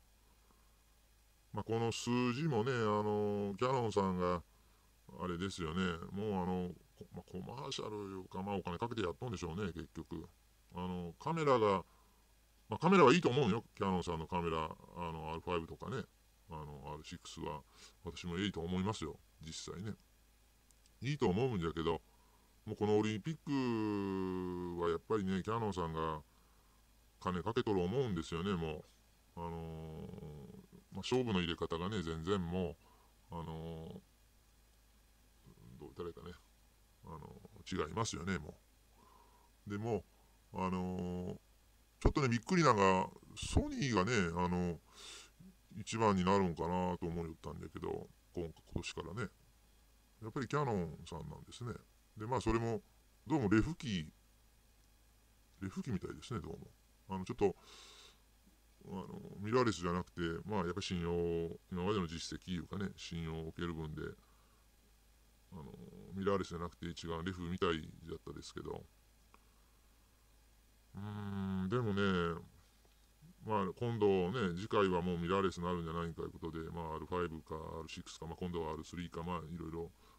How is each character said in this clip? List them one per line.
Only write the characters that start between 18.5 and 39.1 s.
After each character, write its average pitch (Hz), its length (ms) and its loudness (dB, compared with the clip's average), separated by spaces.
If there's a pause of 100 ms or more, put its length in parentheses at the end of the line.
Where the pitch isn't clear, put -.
と 85 100 -6
思 90 200 -2
い - 20 0
ま 101 100 0
す - 120 -6
よ、 73 160 -8 (200)
実 80 340 -12
際 80 60 -10
ね。 110 120 -6 (1080)
い 123 100 -2
い 147 60 -4
と 117 100 4
思 101 180 4
う 120 100 0
ん 90 40 0
じ 82 60 2
ゃ 82 40 0
け 80 140 0
ど、 - 180 2 (640)
も 107 80 -6
う 101 40 -8
こ 104 100 0
の 107 120 8
オ 110 40 6
リ 107 140 0
ン 98 60 -6
ピ 160 100 -4
ッ 151 40 -6 (1400)
ク 85 60 0
は 85 60 4
や 82 80 2
っ - 20 -2 (100)
ぱ 110 100 2
り 98 60 0
ね、 95 200 0
キ 104 60 -4
ヤ 113 100 0
ノ 110 80 0
ン 95 60 -2
さ 90 120 0
ん 80 60 -4
が 80 300 -2 (1000)
金 90 240 0
か 110 100 0
け 123 80 4
と 110 100 4
る 95 100 6
思 101 180 2
う 131 80 2
ん 95 80 0
で 80 80 0
す - 100 -6
よ 82 80 -2
ね、 101 120 2
も 82 180 0
う。 78 120 -8 (520)
あ 85 40 -8
の 85 100 -4
ー、 80 1040 -10 (400)
ま 95 60 -8
あ、 - 20 -6
勝 127 220 2
負 113 80 0
の 95 80 4
入 85 80 0
れ 82 80 -2
方 82 200 -2
が 87 120 -2
ね、 104 140 -2
全 80 200 -4
然 95 180 2
も 87 360 -2 (540)
う、 - 40 -12
あ - 80 -8
の - 0 -
ー、 82 40 -10 (2250)
ど 73 60 -12
う - 20 -12
言 - 20 -
っ 62 60 -18
た 92 80 -8
ら 87 40 -6
い 82 40 -10
い - 20 -12
か 58 80 -18
ね、 87 100 -14 (720)
あ - 40 -18
の 80 100 -12 (460)
ー、 85 240 -2
違 - 20 -10
い 82 40 -8
ま 110 100 0
す - 100 -4
よ 76 100 -6
ね、 92 140 0
も 76 160 -12 (1120)